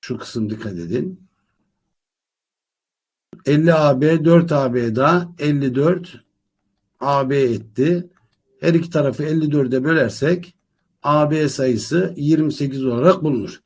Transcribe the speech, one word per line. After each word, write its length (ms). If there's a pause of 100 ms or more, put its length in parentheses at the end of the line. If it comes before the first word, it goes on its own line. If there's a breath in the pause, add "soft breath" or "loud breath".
Şu 160
kısım 320
dikkat 240
edin. 540 (2250)
Elli 280
A 280
B, 240
dört 260
A 220
B 220
daha 440
elli 360
dört 480 (760)
A 300
B 80
etti. 720 (500)
Her 140
iki 160
tarafı 340
elli 280
dörde 320
bölersek 720 (480)
A 280
B 180
sayısı 680
yirmi 360
sekiz 320
olarak 380
bulunur. 420